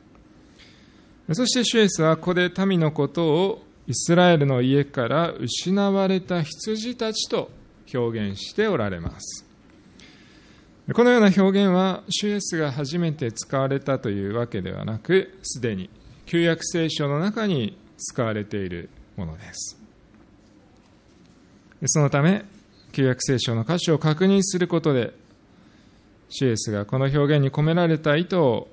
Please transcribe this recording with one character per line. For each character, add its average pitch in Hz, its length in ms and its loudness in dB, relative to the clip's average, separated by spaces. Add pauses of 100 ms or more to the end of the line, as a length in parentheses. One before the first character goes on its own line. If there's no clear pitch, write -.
(1300)
そ 233 120 0
し - 80 0
て 247 120 2
主 - 100 -2
イ 226 60 6
エ 202 80 4
ス - 140 -2
は 160 120 4
こ 156 120 -6
こ 180 60 0
で 180 160 2 (160)
民 190 140 2
の 156 140 2
こ 143 160 0
と 170 160 -2
を 165 380 0 (220)
イ - 80 -6
ス 165 220 0
ラ 180 160 6
エ 170 60 6
ル 143 80 2
の 131 160 2
家 135 240 4
か 127 240 -4
ら 160 220 0
失 196 600 -2
わ 196 160 2
れ 190 140 0
た 180 200 -4
羊 220 540 -6
た 220 180 -4
ち - 140 -4
と - 240 -4 (420)
表 113 360 -2
現 98 120 -10
し - 120 -14
て 214 140 0
お 190 100 0
ら 107 120 -2
れ 87 120 -8
ま 78 180 -10
す。 - 260 -14 (1500)
こ 233 140 4
の 247 60 6
よ 247 80 6
う - 20 6
な 208 60 8
表 190 140 4
現 196 320 4
は 185 360 0
主 - 180 -4
イ 208 60 -2
エ 202 80 -4
ス 185 160 -6
が 151 120 -2
初 139 280 -6
め 170 160 0
て 131 180 -4
使 - 260 -6
わ 135 120 0
れ 139 100 -2
た 135 200 -2
と 113 100 -4
い 101 200 -2
う 104 60 -4
わ 117 120 -2
け 101 140 -6
で 92 120 -6
は 95 100 -8
な 107 160 -6
く、 - 420 -2
す - 200 -8
で 110 160 -2
に 92 120 -10 (360)
旧 170 160 0
約 165 240 0
聖 160 240 -2
書 147 180 -4
の 143 120 -2
中 214 280 -2
に 131 300 -2 (200)
使 - 240 -6
わ 113 120 -2
れ 104 100 -4
て 101 140 -8
い 98 100 -4
る 87 220 -10 (260)
も 95 100 -8
の 80 120 -12
で - 160 -18
す。 - 260 -12 (2000)
そ 151 160 4
の 143 80 4
た 143 120 2
め、 190 220 4 (480)
旧 135 140 2
約 127 180 0
聖 131 160 0
書 117 160 -2
の 113 80 -2
箇 165 160 -2
所 165 160 2
を - 20 -2
確 156 280 2
認 196 180 4
す 180 160 0
る 175 80 0
こ 170 140 0
と 151 120 2
で、 120 200 0 (1120)
主 - 200 -2
イ - 20 4
エ 113 80 0
ス - 140 -4
が 101 140 -2
こ 131 140 -4
の 135 60 2
表 139 140 0
現 147 180 4
に 139 120 2
込 147 120 -2
め 160 120 2
ら 175 140 2
れ 160 100 2
た 156 200 2
意 175 80 0
図 190 100 -6
を 131 380 2